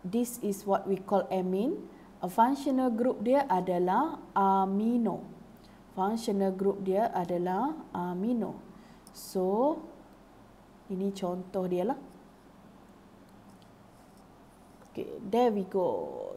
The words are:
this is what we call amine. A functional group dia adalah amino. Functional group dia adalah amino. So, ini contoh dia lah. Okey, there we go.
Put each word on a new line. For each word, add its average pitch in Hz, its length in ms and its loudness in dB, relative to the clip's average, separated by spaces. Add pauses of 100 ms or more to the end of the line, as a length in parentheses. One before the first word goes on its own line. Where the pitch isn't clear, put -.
this 233 400 -2
is 202 240 -2
what 196 240 0
we 196 80 2
call 190 320 0
amine. 190 560 0 (400)
A 180 80 -4
functional 262 560 4
group 240 320 0
dia 262 320 4
adalah 185 640 2 (160)
amino. 196 880 2 (720)
Functional 196 640 0
group 196 240 0
dia 190 320 2
adalah 180 640 0 (160)
amino. 185 640 -2 (560)
So, 208 640 0 (1120)
ini 196 240 -2
contoh 185 560 -4
dia 180 240 0
lah. - 80 -6 (3000)
Okey, - 240 -10 (160)
there 233 240 4
we 196 160 -2
go. 85 560 -2 (120)